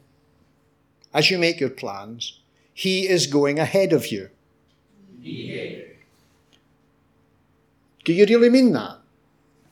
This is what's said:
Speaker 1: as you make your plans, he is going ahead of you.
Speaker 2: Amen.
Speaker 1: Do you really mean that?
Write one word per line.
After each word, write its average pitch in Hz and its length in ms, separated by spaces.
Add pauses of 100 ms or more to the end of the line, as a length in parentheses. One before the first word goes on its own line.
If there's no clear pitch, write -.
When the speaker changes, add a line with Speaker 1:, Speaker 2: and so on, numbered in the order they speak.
(1120)
Speaker 1:
as 156 160
you 185 80
make 170 220
your 131 100
plans, 107 720 (340)
he 185 340
is 175 200
going 143 320
ahead 165 340
of 135 140
you. 95 240 (920)
Speaker 2:
Amen. - 600 (2250)
Speaker 1:
Do 165 60
you 190 140
really 233 240
mean 247 240
that? 101 240 (760)